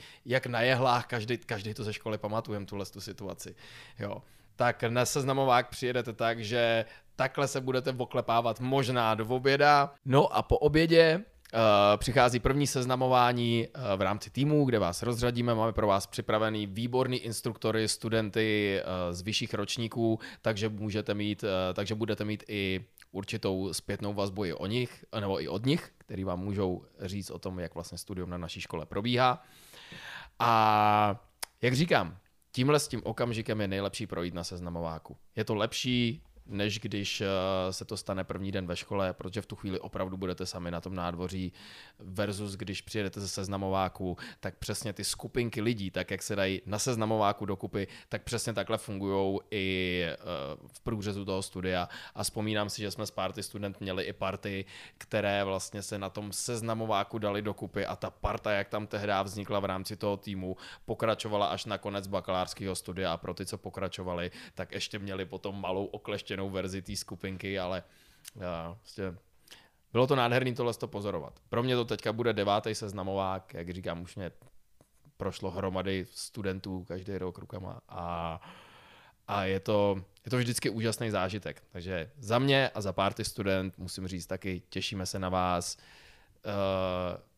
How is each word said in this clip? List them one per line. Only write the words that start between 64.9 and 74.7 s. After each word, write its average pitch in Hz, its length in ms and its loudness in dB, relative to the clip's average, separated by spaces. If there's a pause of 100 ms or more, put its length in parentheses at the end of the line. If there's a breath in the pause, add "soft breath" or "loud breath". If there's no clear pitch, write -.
měli 98 260 -6
potom 98 360 -8
malou 92 240 -2
okleštěnou 98 640 -6
verzi 95 320 -4
té 104 140 -8
skupinky, 98 640 -6
ale, 90 240 -2 (540 soft breath)
eh, 104 40 -14 (400)
prostě 95 340 -8 (800 loud breath)
bylo 120 140 6
to 147 100 4
nádherný 123 380 4
tohle 120 200 0
to 117 140 -6
pozorovat. 95 600 -6
Pro 117 140 2
mě 127 140 2
to 117 80 2
teďka 110 280 -2
bude 117 200 2
devátý 104 420 2
seznamovák, 95 800 -4
jak 87 160 -8
říkám, 87 320 -6
už 90 140 -16
mě 90 160 -6 (840)